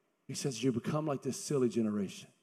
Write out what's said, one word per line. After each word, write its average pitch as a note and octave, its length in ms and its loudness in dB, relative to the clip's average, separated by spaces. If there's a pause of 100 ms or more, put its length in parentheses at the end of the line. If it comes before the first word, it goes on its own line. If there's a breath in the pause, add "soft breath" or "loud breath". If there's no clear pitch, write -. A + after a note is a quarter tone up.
(280)
he C3+ 60 -10
says, A#2+ 280 -4
you C3 100 6
become D3+ 340 -2
like C#3 160 0
this B2+ 200 -4
silly C3+ 260 4
generation. G#2 600 0 (140)